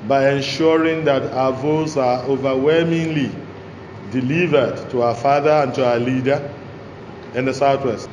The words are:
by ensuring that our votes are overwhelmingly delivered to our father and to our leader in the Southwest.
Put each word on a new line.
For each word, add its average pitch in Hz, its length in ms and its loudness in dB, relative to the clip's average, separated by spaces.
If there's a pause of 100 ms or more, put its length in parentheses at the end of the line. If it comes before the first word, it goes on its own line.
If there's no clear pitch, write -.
by 135 260 4
ensuring 160 720 2
that 135 260 2
our 127 220 0
votes 151 420 -2
are 127 280 2
overwhelmingly 147 1080 0 (800)
delivered 135 680 2 (140)
to 123 100 0
our 117 140 2
father 143 340 2
and 143 240 2
to 131 120 0
our 120 140 2
leader 127 540 -2 (800)
in 123 100 -2
the 131 100 0
Southwest. 135 600 0